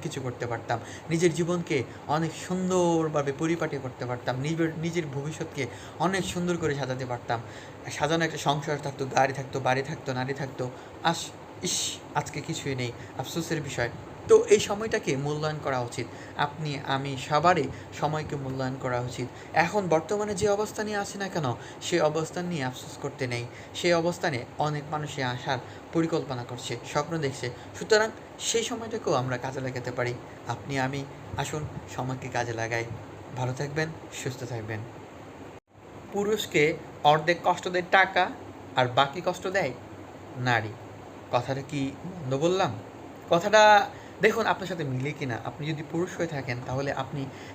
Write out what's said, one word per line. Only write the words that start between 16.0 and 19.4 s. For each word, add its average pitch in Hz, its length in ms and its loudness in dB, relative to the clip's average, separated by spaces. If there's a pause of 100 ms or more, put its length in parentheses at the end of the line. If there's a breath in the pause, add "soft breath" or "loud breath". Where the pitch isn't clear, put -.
আপনি, 147 500 -2
আমি, 139 300 0 (120)
সবারই 156 400 6 (320 loud breath)
সময়কে 151 360 0
মূল্যায়ন 131 440 -2
করা 123 200 0
উচিত। 123 280 -4 (240 loud breath)